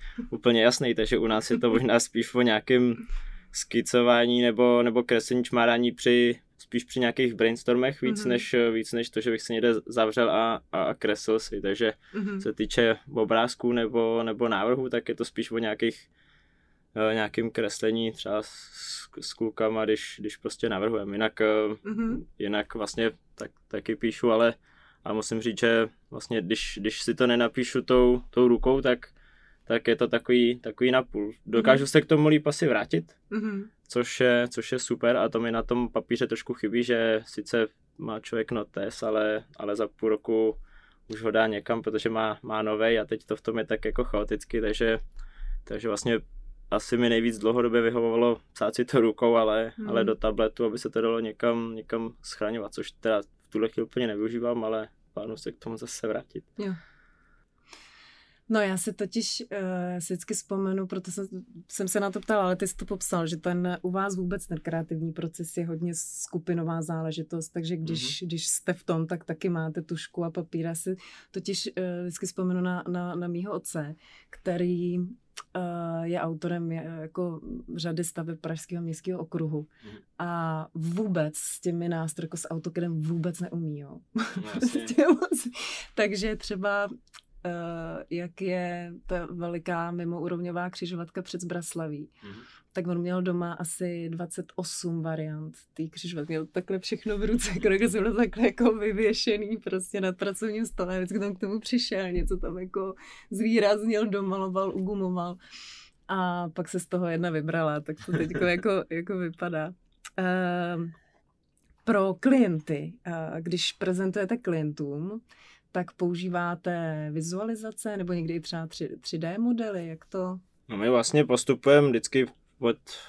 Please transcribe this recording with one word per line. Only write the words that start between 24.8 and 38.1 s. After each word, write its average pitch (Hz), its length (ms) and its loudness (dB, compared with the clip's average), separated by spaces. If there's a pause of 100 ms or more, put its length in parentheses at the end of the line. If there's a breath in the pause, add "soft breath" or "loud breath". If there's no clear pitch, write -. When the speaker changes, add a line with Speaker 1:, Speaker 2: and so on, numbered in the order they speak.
Speaker 1:
ale 104 120 -2
musím 110 260 -2
říct, 110 180 -2
že 113 280 6 (240)
vlastně 113 300 -4
když, 104 400 -2
když 107 200 -2
si 117 140 0
to 123 120 6
nenapíšu 120 540 2
tou, 123 480 6
tou 123 180 6
rukou, 127 340 4
tak, 127 180 2 (680 soft breath)
tak 117 220 0
je 117 80 6
to 120 120 4
takový, 123 520 4
takový 123 320 0
napůl. 113 420 0 (120)
Dokážu 117 380 6
Speaker 2:
Mhm. 139 40 -2
Speaker 1:
se 156 140 8
k 139 40 4
tomu 151 220 6
líp 151 200 6
asi 147 200 2
vrátit, 131 440 2 (180)
Speaker 2:
Mhm. 208 340 -4 (240)
Speaker 1:
což - 320 0
je, 120 300 6
což - 220 -8
je 127 80 0
super 120 380 2
a 113 120 2
to 113 100 0
mi 117 120 0
na 113 120 0
tom 120 260 0
papíře 113 380 0
trošku - 260 -4
chybí, 117 300 0
že 113 420 2
sice 110 420 -2 (300)
má 110 220 -8